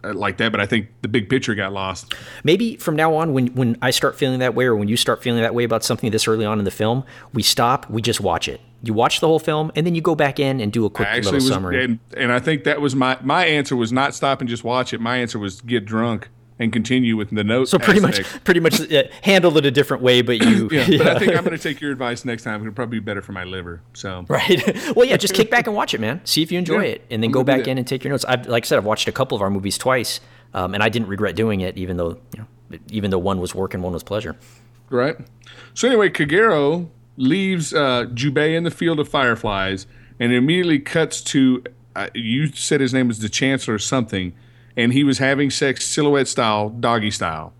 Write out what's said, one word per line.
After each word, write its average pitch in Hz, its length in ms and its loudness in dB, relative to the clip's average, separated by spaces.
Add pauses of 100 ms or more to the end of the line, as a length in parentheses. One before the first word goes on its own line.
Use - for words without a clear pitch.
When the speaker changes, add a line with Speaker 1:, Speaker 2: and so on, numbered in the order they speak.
(160)
Speaker 1:
like 98 220 -4
that. 113 140 0
But 104 100 -2
I 101 40 0
think 107 220 -2 (140)
the - 60 -6
big 104 220 -2
picture 123 260 0
got 98 180 -4
lost. 95 400 -8 (300)
Speaker 2:
Maybe 196 340 2
from 160 180 -2
now 160 200 2
on, 160 180 0
when, 127 220 2
when 120 260 0
I 135 100 2
start - 240 0
feeling 127 240 -2
that 127 160 0
way 127 100 2
or 117 100 4
when 104 120 0
you 117 100 0
start 117 260 0
feeling 117 180 0
that 110 140 0
way 120 80 2
about 113 200 0
something 120 280 -2
this 110 160 0
early 110 180 2
on 107 140 0
in 101 60 0
the 95 60 -2
film, 120 320 0 (300)
we 113 100 -2
stop, 120 460 2
we 110 120 -2
just 113 200 0
watch 85 260 0
it. 67 140 -10 (220)
You 110 100 -4
watch 113 260 2
the 170 80 2
whole 156 120 4
film, 156 360 -2
and 156 100 0
then 175 100 0
you 165 60 -2
go 165 120 2
back 147 260 0
in 135 220 0
and 104 100 -2
do 110 140 2
a 98 60 0
quick 104 160 -2
Speaker 1:
I 113 100 0
actually 120 220 0
Speaker 2:
little 131 80 2
Speaker 1:
was, - 0 -
Speaker 2:
summary. 95 360 0
Speaker 1:
and, 117 160 -2 (160)
and 123 160 0
I 123 80 4
think 151 260 -2
that 143 160 0
was 135 140 0
my, 131 280 2
my 165 240 2
answer 147 280 0
was 117 160 0
not 135 220 0
stop 139 280 -2
and 123 80 -4
just 117 140 -6
watch 120 300 -2
it. 113 80 -6
My 117 160 -2
answer 120 220 -4
was 98 220 -6
get 113 240 -2
drunk 110 440 -2 (280)
and 113 140 0
continue 117 460 0
with 104 140 -4
the 107 120 -2
note 120 240 2
Speaker 2:
So 190 100 2
pretty 196 220 4
much, 101 200 2
Speaker 1:
aspect. - 260 -10
Speaker 2:
pretty 175 160 4
much, 160 180 2 (100)
uh, 143 140 4 (200)
handle 180 340 6
it 143 80 4
a 143 60 4
different 131 320 0
way, 123 180 6
but 117 200 2
you 156 280 4
Speaker 1:
<laughs> - 20 -2
Yeah, 139 140 2 (120)
but - 100 4
I - 40 4
Speaker 2:
<laughs> - 20 2
yeah. - 60 2
Speaker 1:
think 196 160 4
I'm 170 80 0
gonna 165 140 -2
take 156 240 -6
your 143 100 -4
advice 123 320 -4
next 117 200 -6
time. 107 180 -6
It'll 107 120 -8
probably 113 260 -6
be 107 40 -10
better 101 180 -6
for 101 120 -14
my 92 100 -8
liver. 87 380 -12 (120)
So 92 360 -10
Speaker 2:
Right. 147 340 2 (260)
<laughs> 247 60 -2
Well, 247 100 8
yeah, 262 120 2
just 196 160 0
kick 220 180 2
back 240 160 2
and 208 80 -4
watch 233 180 -2
it, - 60 -4
man. 113 240 -4
See 156 200 0
if 170 100 -2
you 175 60 0
enjoy 190 240 0
Speaker 1:
Yeah, 143 80 0
Speaker 2:
it, - 180 -10
and 113 120 -2
then 113 80 2
Speaker 1:
I'm - 40 0
Speaker 2:
go 127 60 4
Speaker 1:
gonna 127 60 2 (120)
do - 20 2
Speaker 2:
back 123 60 -2
Speaker 1:
that. 131 60 -2
Speaker 2:
in 131 80 -2
and 120 80 -4
take 135 180 -6
your 139 60 -2
notes. 135 120 -2
I've, 123 240 -2
like 120 160 0
I - 40 -8
said, 147 100 4
I've 101 80 0
watched 107 240 0
a - 20 -6
couple - 240 -2
of 101 60 -2
our 98 80 0
movies 98 280 -2
twice, 127 440 0 (320)
um, 92 200 -4
and 104 80 0
I 107 60 4
didn't 110 220 -2
regret 98 260 -2
doing 107 240 0
it, 92 180 -4
even 90 200 -4
though, 85 220 -4 (140)
you 107 120 -16 (260)
know, 80 60 -14 (120)
even 101 220 -2
though 92 80 2
one 92 220 0
was 90 120 -6
work 95 200 -4
and 90 100 -6
one 90 80 -4
was 82 120 -8
pleasure. 101 340 -8 (520)
Speaker 1:
Right. 127 280 -2 (560)
So 233 160 0
anyway, 214 200 4
Kagero 165 800 2 (300)
leaves, 175 560 0
uh, 127 400 2
Jubei 147 420 0
in 170 80 0
the 165 80 -2
field 165 300 -2
of - 80 -4
fireflies 104 800 0 (340)
and 120 100 2
immediately 156 480 2
cuts 160 420 -2
to, 131 420 2 (340)
uh, 98 160 -4
you 120 340 -2
said 147 320 -2
his 131 140 2
name 127 160 2
was 107 100 -4
the 107 100 -4
Chancellor 131 460 -2
or 101 40 -4
something, 104 540 -4 (440)
and 120 140 2
he 139 140 4
was 135 140 2
having 135 300 2
sex 135 360 -2
silhouette 143 420 2
style, 107 420 0
doggy 117 420 0
style. 82 480 -6